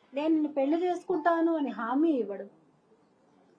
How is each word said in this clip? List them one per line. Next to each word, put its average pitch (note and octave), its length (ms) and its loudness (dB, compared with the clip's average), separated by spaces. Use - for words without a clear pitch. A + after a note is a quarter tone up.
నేను D4 140 -2
నిన్ను D4+ 240 2
పెళ్లి D4 300 0
చేసుకుంటాను" E4+ 720 0
అని C#4 140 -2
హామీ A#3+ 400 0
ఇవ్వడం. G3+ 380 -4